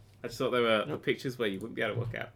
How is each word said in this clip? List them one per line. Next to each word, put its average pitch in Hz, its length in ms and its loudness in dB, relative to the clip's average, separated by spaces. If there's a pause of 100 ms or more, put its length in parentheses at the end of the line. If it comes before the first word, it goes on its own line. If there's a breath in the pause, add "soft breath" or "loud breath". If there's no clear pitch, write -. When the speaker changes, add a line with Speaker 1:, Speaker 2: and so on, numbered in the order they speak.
(220)
Speaker 1:
I - 40 -6
just - 120 -8
thought 127 120 0
there 123 100 4
were 113 260 6
Speaker 2:
No. 151 120 -4
Speaker 1:
pictures 131 400 -2
where 110 100 2
you 95 100 -2
wouldn't 117 160 -8
be 131 60 -4
able 110 140 0
to 117 60 -2
work 117 140 -4
out. 113 220 -8